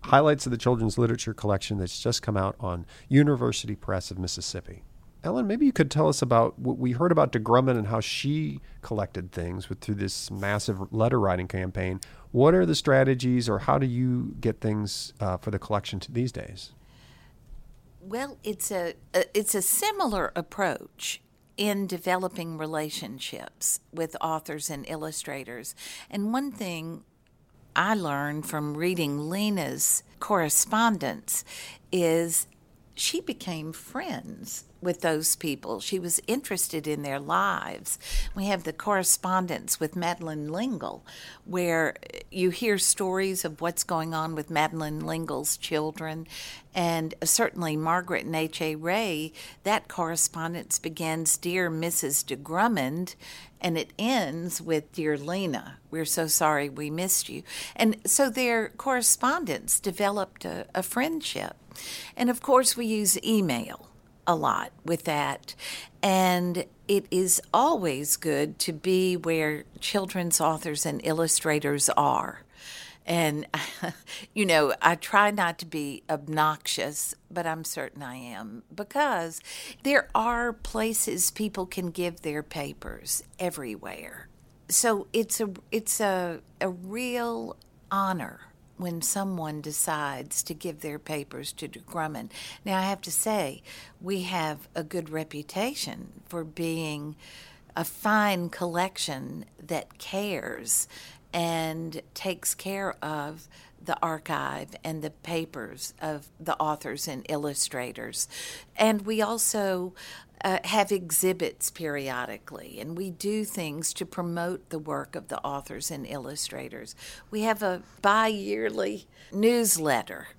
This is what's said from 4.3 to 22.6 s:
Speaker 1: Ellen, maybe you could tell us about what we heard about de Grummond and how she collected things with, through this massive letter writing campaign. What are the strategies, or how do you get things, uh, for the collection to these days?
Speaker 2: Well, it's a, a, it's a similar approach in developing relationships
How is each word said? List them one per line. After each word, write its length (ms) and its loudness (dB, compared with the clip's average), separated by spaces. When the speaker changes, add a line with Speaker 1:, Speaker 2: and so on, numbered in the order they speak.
Speaker 1:
Ellen, 240 0
maybe 180 4
you 60 8
could 180 6
tell 180 6
us 140 4
about 380 6
what 180 0
we 140 2
heard 200 4
about 200 6
de 80 2
Grummond 400 6
and 80 0
how 120 2
she 640 -2
collected 480 -4
things 360 -4
with, 120 -6
through 160 -2
this 340 -4
massive 640 -2
letter 260 4
writing 280 2
campaign. 520 -2
What 220 8
are 140 6
the 80 4
strategies, 760 4
or 80 4
how 220 4
do 80 2
you 520 0
get 220 0
things, 580 -2
uh, 180 0
for 120 -4
the 80 -2
collection 440 -2
to 100 -12
these 200 0
days? 420 -12
Speaker 2:
Well, 440 -6
it's 260 -4
a, 240 -2
a, 100 6
it's 200 2
a 80 2
similar 720 2
approach 840 -2
in 300 2
developing 720 -2
relationships 1200 -4